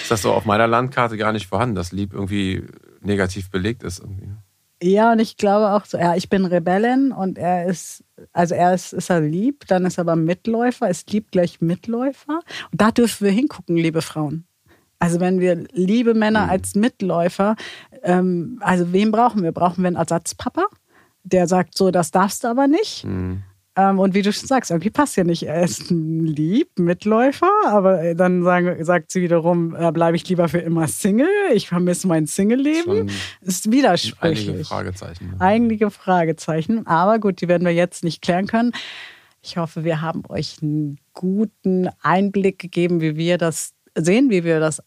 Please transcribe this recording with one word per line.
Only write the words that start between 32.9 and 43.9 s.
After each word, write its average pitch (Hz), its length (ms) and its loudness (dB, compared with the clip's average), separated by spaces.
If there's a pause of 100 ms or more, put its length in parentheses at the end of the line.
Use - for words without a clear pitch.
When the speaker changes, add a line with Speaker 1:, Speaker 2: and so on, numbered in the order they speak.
Speaker 1:
Schon - 20 -10 (300)
Speaker 2:
Ist 185 320 -4
widersprüchlich. 165 760 2
Speaker 1:
einige 101 160 -6
Fragezeichen, 95 640 -10
ne? 92 140 -10
Speaker 2:
Einige 214 500 2
Fragezeichen. 165 960 -2
Aber 185 320 2
gut, 202 220 -2
die 175 80 -2
werden 175 160 2
wir 175 100 2
jetzt 175 300 0
nicht 165 180 -6
klären 185 240 0
können. 233 240 0 (720)
Ich - 140 -14
hoffe, 165 260 -4
wir 160 180 0
haben 160 280 -6
euch - 340 -8
einen 151 380 -4 (120)
guten 185 760 -2 (120)
Einblick 190 600 0
gegeben, 175 400 0
wie 156 160 0
wir 170 220 0
das 165 340 -4 (240)